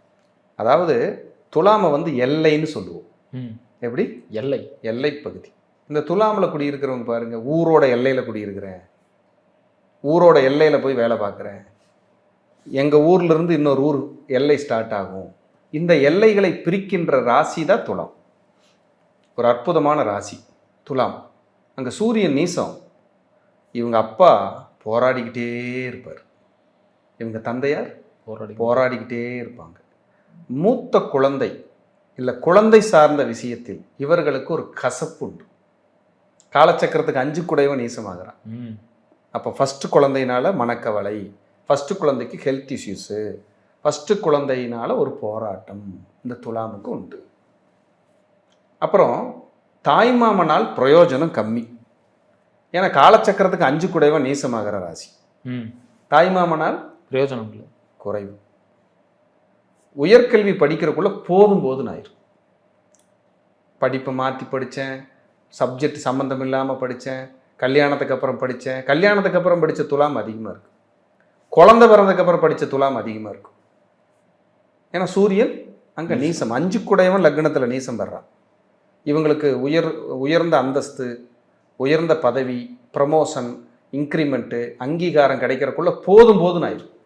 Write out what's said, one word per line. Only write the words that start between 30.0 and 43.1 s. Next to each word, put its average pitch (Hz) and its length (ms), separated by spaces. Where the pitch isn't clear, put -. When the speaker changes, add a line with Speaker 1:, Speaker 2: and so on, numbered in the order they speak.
Speaker 1:
மூத்த 185 520
குழந்தை 135 640
இல்ல 127 180
குழந்தை 214 480
சார்ந்த 147 420
விஷயத்தில் 113 640
இவர்களுக்கு 147 560
ஒரு 135 160
கசப்பு - 560
உண்டு. 85 200
காலச்சக்கரத்துக்கு 156 640
அஞ்சு 156 300
குடையவன் 143 340
நீசமாகறான். 104 560
Speaker 2:
ம். 117 240
Speaker 1:
அப்ப 113 200
ஃபர்ஸ்ட் - 420
குழந்தையினால 135 640
மனக்கவலை, 107 800
ஃபர்ஸ்ட் 147 320
குழந்தைக்கு 135 540
ஹெல்த் 135 260
இஷ்யூஸு, 104 580